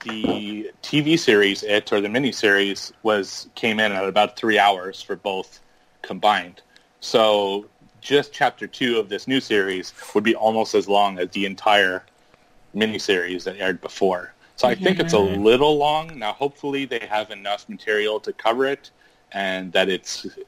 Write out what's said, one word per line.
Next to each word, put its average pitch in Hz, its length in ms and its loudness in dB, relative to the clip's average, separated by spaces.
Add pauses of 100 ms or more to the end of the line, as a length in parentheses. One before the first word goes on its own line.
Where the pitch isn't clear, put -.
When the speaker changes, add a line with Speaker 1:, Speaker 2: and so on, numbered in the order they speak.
Speaker 1:
the 107 680 -6 (100)
T 147 200 0
V 156 160 2
series, 104 460 4
It, 104 280 0
or 104 100 4
the 104 60 -2
miniseries, 101 840 0 (120)
was, 104 520 -2
came 110 240 -2
in 107 120 2
at 95 140 -2
about 98 320 2
three 107 220 2
hours 95 420 2
for 98 140 -8
both 95 440 -8 (420)
combined. 95 600 0 (380)
So 104 680 2 (360)
just 139 300 0
chapter 120 360 -2
two 120 320 -2
of 101 100 -4
this 98 180 -8
new 131 120 0
series 95 540 -2 (200)
would 107 100 2
be 117 120 2
almost 110 400 0
as 98 120 2
long 101 320 2
as 92 120 -4
the 98 140 -4
entire 95 580 2 (720)
miniseries 95 720 -2
that 92 120 -8
aired 92 240 -2
before. 92 520 -2 (220)
So 127 120 2
I 120 80 0
think 185 240 0
it's - 140 0
a 107 40 6
Speaker 2:
Mm-hmm. 98 260 2
Speaker 1:
little 139 340 6
long. 156 400 -2
Now, 107 160 -6
hopefully 139 520 -6
they 120 140 -6
have 107 320 -4
enough 101 380 -8
material 107 520 -2
to 101 120 -8
cover 123 320 0
it 139 260 -4 (420)
and 92 400 -4
that 95 160 2
it's, - 360 -6 (220)